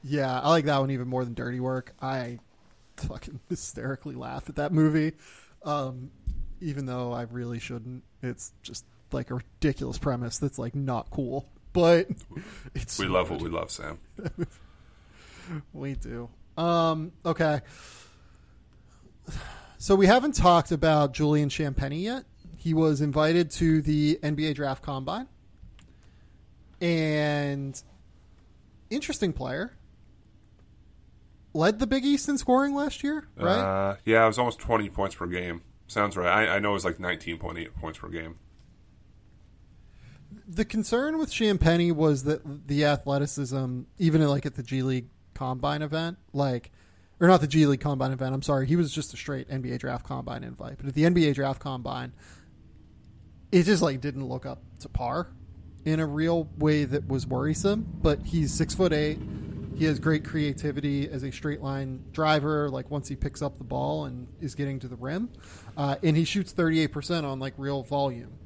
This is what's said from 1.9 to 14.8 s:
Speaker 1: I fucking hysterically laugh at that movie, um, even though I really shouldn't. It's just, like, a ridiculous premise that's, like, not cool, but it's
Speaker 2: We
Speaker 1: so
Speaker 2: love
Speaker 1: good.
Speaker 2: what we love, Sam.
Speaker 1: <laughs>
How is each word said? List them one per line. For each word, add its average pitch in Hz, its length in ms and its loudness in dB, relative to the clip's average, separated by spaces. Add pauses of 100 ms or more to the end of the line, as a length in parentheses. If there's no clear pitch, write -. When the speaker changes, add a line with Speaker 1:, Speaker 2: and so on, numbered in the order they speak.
Speaker 1:
I 127 380 -6 (600)
fucking - 420 -8 (100)
hysterically 131 680 -8
laugh 127 320 -10
at 143 100 -10
that 151 140 -2
movie, 156 420 4 (500)
um, 135 480 -4 (500)
even 143 240 -4
though 123 280 -4
I 120 100 -4
really 120 360 -6
shouldn't. 123 440 -10 (180)
It's - 400 -8
just, - 240 -16 (260)
like, 127 200 -6
a 123 40 -4
ridiculous 131 600 -2
premise 120 400 -4
that's, 139 220 -4
like, 120 160 -6
not 135 340 -4
cool, 135 380 -6 (260)
but 170 340 6 (680)
it's - 240 -6
Speaker 2:
We 95 80 0
Speaker 1:
so 92 60 0
Speaker 2:
love 90 160 4
Speaker 1:
good. 85 80 -4
Speaker 2:
what 76 80 -6
we 82 60 -4
love, 82 220 -4
Sam. 76 280 -8 (180)
Speaker 1:
<laughs> 175 300 -6 (1300)